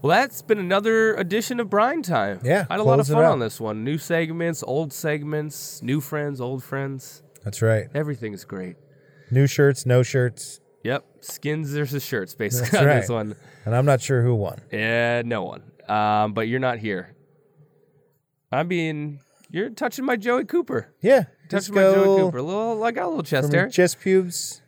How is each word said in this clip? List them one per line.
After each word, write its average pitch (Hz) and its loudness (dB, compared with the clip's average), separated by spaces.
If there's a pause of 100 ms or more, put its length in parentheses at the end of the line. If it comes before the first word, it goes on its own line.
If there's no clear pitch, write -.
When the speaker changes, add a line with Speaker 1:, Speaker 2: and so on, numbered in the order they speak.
Speaker 1:
Well, 156 4
that's 262 -2
been 214 2
another 208 2
edition 220 -2
of 220 -4
Brine 247 2
Time. 104 -2
Speaker 2:
Yeah, 165 2
Speaker 1:
I 175 -2
had 202 -2
a - 0
lot 135 6
of 139 0
Speaker 2:
close 139 -4
it 151 2
Speaker 1:
fun 160 6
Speaker 2:
out. 160 6
Speaker 1:
on 147 0
this 113 -6
one. 110 -4
New 151 -2
segments, 165 -2
old 147 -4
segments, 151 -6
new 135 0
friends, 147 -6
old 127 -6
friends. 139 -10 (220)
Speaker 2:
That's 104 -8
right. 110 2
Speaker 1:
Everything's 127 -6
great. 92 -10 (540)
Speaker 2:
New 135 6
shirts, 143 2
no 123 6
shirts. - -2 (240)
Speaker 1:
Yep. 127 -4 (160)
Skins 151 -6
versus 143 -4
shirts, 101 -6
Speaker 2:
That's 113 -2
Speaker 1:
basically, 127 2
on 143 6
this 120 4
Speaker 2:
right. 117 0
Speaker 1:
one. 107 -4 (300)
Speaker 2:
And 113 0
I'm 127 4
not 135 4
sure 127 0
who 120 4
won. 101 -4 (120)
Speaker 1:
Yeah, 117 0
no 113 -4
one. - -12 (240)
Um, 107 2
but 113 -2
you're 127 -2
not 123 -2
here. 98 -6 (1400)
I 135 0
mean, 156 -4 (300)
you're 208 -4
touching 254 -6
my 254 0
Joey 240 -2
Cooper. - -4
Speaker 2:
Yeah, 233 6 (240)
Speaker 1:
Touching - -12
Speaker 2:
just 196 -2
Speaker 1:
my 196 4
Joey 190 6 (100)
Speaker 2:
go 196 6
Speaker 1:
Cooper. 180 2
A 127 -2
little, 214 -4
I 233 2
got 349 -4
a 359 -2
little 302 -4
chest 147 0
Speaker 2:
from 151 0
Speaker 1:
hair. 185 2
Speaker 2:
chest 180 2
pubes. 185 0